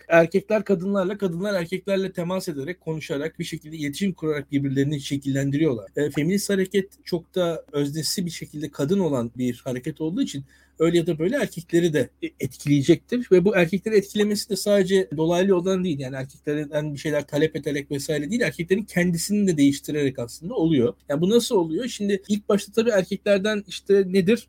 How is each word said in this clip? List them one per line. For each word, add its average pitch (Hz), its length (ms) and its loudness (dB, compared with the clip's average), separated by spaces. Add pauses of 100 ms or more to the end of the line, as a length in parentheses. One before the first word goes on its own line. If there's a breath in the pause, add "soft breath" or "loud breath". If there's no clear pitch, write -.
erkekler 180 560 4
kadınlarla, 196 540 0
kadınlar 190 420 -2
erkeklerle 190 520 -2
temas 180 360 -4
ederek, 151 320 -8
konuşarak, 156 580 -6
bir 175 60 -6
şekilde 156 320 -12
iletişim 156 360 -4
kurarak 151 400 -4
birbirlerini 139 480 0
şekillendiriyorlar. 139 960 -2
E, 147 140 0
feminist 170 400 0
hareket 190 400 0 (140)
çok - 300 -6
da 170 380 -2
öznesi 147 540 -2
bir 170 40 -6
şekilde 151 400 -12
kadın 156 280 -2
olan 135 380 0
bir 123 280 -4
hareket 131 360 -6
olduğu 165 220 -4
için 139 220 -6 (360 soft breath)
öyle 170 180 4
ya 160 80 0
da 165 120 -2
böyle 185 180 0
erkekleri 175 560 0
de 139 180 0 (120)
e-, 165 40 -6 (140)
etkileyecektir 147 920 0
ve 180 120 6
bu 208 120 4
erkekleri 185 380 0
etkilemesi 208 560 0
de 202 60 -2
sadece 190 600 2
dolaylı 175 340 2
yoldan 185 340 2
değil, 160 140 -2
yani 135 180 -8
erkeklerden 147 800 -4
bir 139 40 -10
şeyler 147 280 -2
talep 156 300 0
ederek 143 340 -6
vesaire 147 400 -4
değil, 240 100 0
erkeklerin 190 440 -2
kendisini 180 640 0
de 170 80 2
değiştirerek 143 640 2
aslında 151 360 -10
oluyor. 156 400 2 (140)
Yani 147 120 0
bu 180 100 2
nasıl 233 260 2
oluyor? 175 320 0
Şimdi 202 400 -2
ilk 208 200 -2
başta 202 240 0
tabii 226 180 2
erkeklerden 202 760 0
işte 196 400 2
nedir? 190 420 2